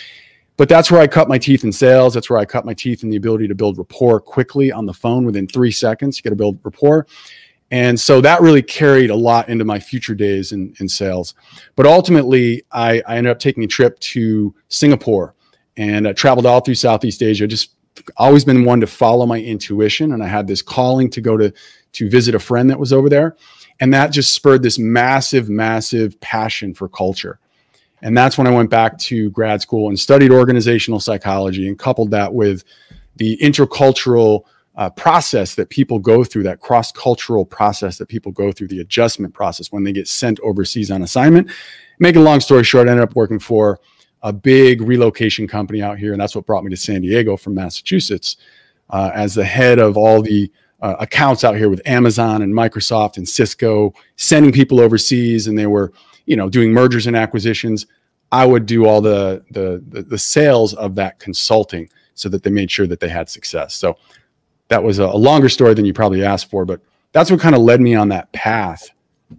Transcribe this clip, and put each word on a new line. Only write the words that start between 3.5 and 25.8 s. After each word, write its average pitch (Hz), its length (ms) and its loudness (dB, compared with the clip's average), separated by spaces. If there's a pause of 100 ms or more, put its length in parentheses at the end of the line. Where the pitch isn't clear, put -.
build 101 240 -4
rapport 110 420 0
quickly 135 500 -2
on 110 140 -8
the 95 80 -8
phone 123 320 -4
within 101 220 -4
three 123 240 -2
seconds. 117 480 -4
You - 60 -18
gotta 107 120 -4
build 104 260 -4
rapport. 147 440 0 (640)
And 123 280 0
so 135 220 4
that 165 220 4
really 156 180 6
carried 135 480 2
a 104 80 -2
lot 117 320 0
into 117 160 -4
my 104 160 -4
future 117 340 -10
days 98 380 -4
in, 95 260 -10
in 95 120 -8
sales. 92 440 -8 (400)
But 135 120 4
ultimately, 131 880 2
I, 117 360 -2
I 117 80 -6
ended 120 140 0
up 117 80 -2
taking 131 260 -4
a - 20 -6
trip 120 340 0
to 107 540 -4 (140)
Singapore 117 640 0 (440)
and, 107 280 -2
uh, 101 60 -2
traveled 123 320 2
all 123 160 6
through 127 140 -4
Southeast 113 480 -2
Asia. 104 240 -2
Just 107 240 -8 (480)
always 139 260 6
been 131 180 4
one 120 200 2
to 107 40 -2
follow 120 380 0
my 117 160 -4
intuition. 107 720 -4
And 113 100 -6
I 101 40 -8
had 104 200 -6
this 95 140 -6
calling 127 480 -2
to 113 140 -10
go 110 160 0
to, 107 120 0 (420)
to 110 180 -6
visit 120 240 2
a 104 40 0
friend 123 300 0
that 135 100 0
was 135 140 -2
over 135 160 2
there. 147 300 0 (400)
And 131 140 0
that 139 180 2
just 143 220 -2
spurred 135 300 2
this 120 160 -2
massive, 123 720 -2
massive 110 720 -4